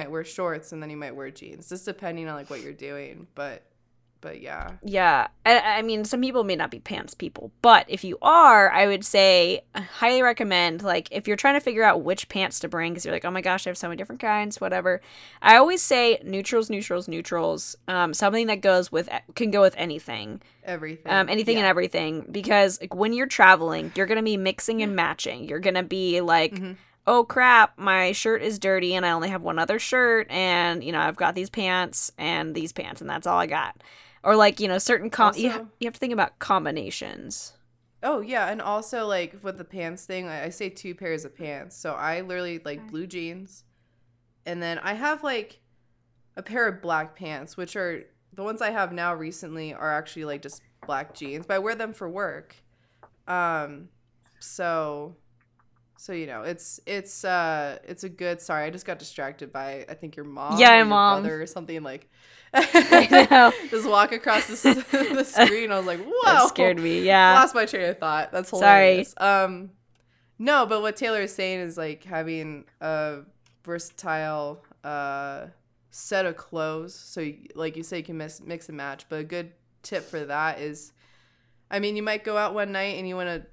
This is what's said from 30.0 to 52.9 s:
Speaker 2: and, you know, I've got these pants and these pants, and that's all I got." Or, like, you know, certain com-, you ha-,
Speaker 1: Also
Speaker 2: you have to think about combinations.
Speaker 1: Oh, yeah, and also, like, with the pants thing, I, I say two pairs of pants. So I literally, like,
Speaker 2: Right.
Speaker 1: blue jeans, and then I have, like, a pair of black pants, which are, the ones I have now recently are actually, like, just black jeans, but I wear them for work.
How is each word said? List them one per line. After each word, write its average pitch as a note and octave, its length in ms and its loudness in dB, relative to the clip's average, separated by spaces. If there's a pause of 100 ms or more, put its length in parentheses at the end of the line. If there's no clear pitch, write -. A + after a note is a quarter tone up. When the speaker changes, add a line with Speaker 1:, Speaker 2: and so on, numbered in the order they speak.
Speaker 2:
and, F3 560 0
you E3 80 -8
know, D#3 80 0
I've D#3 160 -2
got - 180 0
these F#3 140 -6
pants F#3 720 -4
and D#3+ 360 -4
these E3 160 -6
pants, - 300 -12
and C#3+ 80 -12
that's D3 180 -8
all F3 120 2
I F3 80 0
got." D3+ 360 -6 (460)
Or, G#3+ 80 6
like, G#3 240 4
you G#3 80 -2
know, F#3 80 -2
certain G#3 320 -2
com-, G#3+ 280 4
you A3+ 160 0
ha-, A#3 80 -8
Speaker 1:
Also A3+ 80 -16 (120)
Speaker 2:
you A#3+ 60 -6
have A#3 80 -8
to - 40 -20
think A#3+ 140 -4
about G3+ 260 -2
combinations. - 1160 -6 (480)
Speaker 1:
Oh, C4 180 -2
yeah, G#3+ 300 -4
and G#3+ 100 -8
also, A3 460 -6
like, F#3+ 360 -6
with G3 140 -10
the F3 80 -16
pants F3 400 -12
thing, F#3 240 -10
I, D#3 160 -10
I E3 60 -8
say F#3+ 180 -10
two F#3 260 -14
pairs D#3+ 300 -8
of C#3+ 100 -20
pants. D3 440 -14
So D#3 160 -10
I D#3+ 260 -6
literally, F3+ 420 -8
like, D3 180 -12
Speaker 2:
Right. A2 100 -20
Speaker 1:
blue D#3+ 160 -10
jeans, F3 580 -14 (800)
and F3 180 -10
then E3 180 -6
I G3 120 -6
have, D4 320 -4
like, A#3 360 -8 (760)
a F#3+ 60 -12
pair A#3 260 -2
of F#3 140 -8
black D#3+ 340 -4
pants, D#3 400 -14
which F3+ 180 -12
are, F3+ 300 -6 (300)
the G3 80 -14
ones A3 180 -8
I G#3+ 100 -2
have F#3+ 220 -4
now F3 220 -4
recently D#3+ 580 -12
are - 180 -6
actually, D#3 360 -8
like, D3 160 -10
just C#3 180 -16 (260)
black D3 280 -8
jeans, D3 320 -12
but G3 80 -4
I F#3+ 60 0
wear A3 140 -4
them A3 200 -10
for F#3 160 -14
work. E3+ 440 -10 (720)